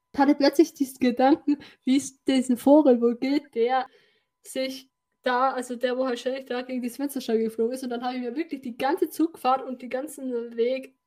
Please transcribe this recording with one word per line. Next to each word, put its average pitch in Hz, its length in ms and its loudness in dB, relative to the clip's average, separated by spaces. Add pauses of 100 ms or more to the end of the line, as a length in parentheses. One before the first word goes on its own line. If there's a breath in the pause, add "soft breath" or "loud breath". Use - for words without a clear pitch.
(180)
hatte 285 180 4
plötzlich 285 380 4
diesen - 260 -6
Gedanken, 262 580 2 (260 loud breath)
wie 262 140 2
es - 280 -6
diesen 254 320 2
Vogel 277 440 6
wohl 233 160 2
geht, 285 380 -2
der 247 300 0 (600 soft breath)
sich 262 440 -8 (340)
da, 254 300 2
also 254 220 -8
der, 247 220 -2
wo 262 80 0
halt 240 140 -4
ständig 262 280 -6
da 247 160 -6
gegen 254 180 -8
die 240 80 -6
Fensterscheibe 247 540 -2
geflogen 226 300 -2
ist. 262 100 -8
Und 247 80 -8
dann 240 120 -6
hab 247 100 -4
ich 254 80 -8
mir 240 140 -8
wirklich 302 260 -8
die 233 160 -12
ganze 302 320 -2
Zugfahrt 311 540 0
und 254 180 -10
den 247 80 -12
ganzen 254 680 -6
Weg 262 380 -2 (120)